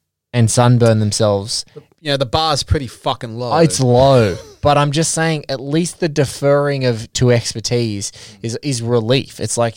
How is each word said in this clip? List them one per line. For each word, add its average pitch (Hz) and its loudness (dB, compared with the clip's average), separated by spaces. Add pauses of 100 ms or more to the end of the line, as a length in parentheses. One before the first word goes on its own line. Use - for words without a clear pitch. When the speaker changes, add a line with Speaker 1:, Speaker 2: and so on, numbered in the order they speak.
(340)
Speaker 1:
and 117 2
sunburn 117 4
themselves." 104 -2 (360)
Speaker 2:
Yeah, 147 -4
the 131 -2
bar's 156 -2
pretty 143 -2
fucking 120 -8
low. 123 -2
Speaker 1:
It's 165 2
low. 127 4 (260)
But 143 2
I'm 147 0
just 156 -2
saying, 160 -4
at 135 -8
least 156 -4
the 175 0
deferring 143 0
of 117 -2
to 123 4
expertise 113 -2 (300)
is, 117 -6
is 131 -4
relief. 120 0
It's - -6
like, 117 -2